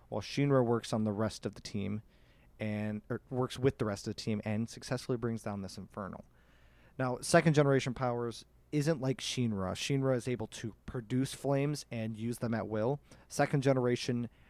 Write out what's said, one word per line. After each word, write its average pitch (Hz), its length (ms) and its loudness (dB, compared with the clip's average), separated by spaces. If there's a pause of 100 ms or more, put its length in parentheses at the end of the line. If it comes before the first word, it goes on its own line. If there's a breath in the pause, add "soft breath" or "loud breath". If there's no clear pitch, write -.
while 110 120 -2
Shinra 139 440 4
works 117 280 2
on 110 120 2
the 107 80 2
rest 107 340 -2
of 101 80 -6
the - 80 -18
team 98 400 -4 (580 soft breath)
and, 107 480 -4
or 117 120 -4 (100)
works 127 280 -2
with 131 200 2
the 120 60 -2
rest 101 220 -4
of 107 80 -4
the - 60 -12
team 104 240 -2
and 110 240 -2
successfully 123 480 -4
brings 113 280 -4
down 101 180 -6
this 92 160 -10
Infernal. 92 460 -10 (760 soft breath)
Now, 127 240 -2
second 160 320 6
generation 139 400 6
powers 120 500 -2 (280)
isn't 151 280 2
like 131 200 0
Shinra. 101 520 0
Shinra 135 440 0
is 123 120 -4
able 110 200 -2
to - 260 -10 (100)
produce 127 480 -2
flames 139 580 0
and 113 280 -4
use 117 200 -4
them 117 140 -2
at 101 160 -2
will. 110 320 0 (280 loud breath)
Second 143 340 2
generation 123 640 2 (220 soft breath)